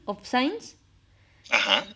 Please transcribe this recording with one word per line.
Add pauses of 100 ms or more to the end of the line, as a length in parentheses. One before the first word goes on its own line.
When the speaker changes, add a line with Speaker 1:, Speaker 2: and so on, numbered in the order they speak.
Speaker 1:
of
Science. (720)
Speaker 2:
Ajá.